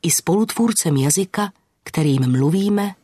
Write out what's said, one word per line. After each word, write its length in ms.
i 80
spolutvůrcem 840
jazyka, 560
kterým 480
mluvíme 720